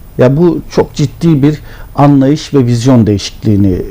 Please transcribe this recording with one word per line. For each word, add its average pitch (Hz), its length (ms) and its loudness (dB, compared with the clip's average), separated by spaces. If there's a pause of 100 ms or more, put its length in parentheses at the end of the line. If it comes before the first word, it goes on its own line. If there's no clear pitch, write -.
(180)
Ya 131 200 2
bu 165 220 2 (100)
çok - 240 -2
ciddi 151 500 -2
bir 151 160 0 (360)
anlayış 143 580 2
ve 135 120 2
vizyon 120 420 2
değişikliğini, 101 680 0 (160)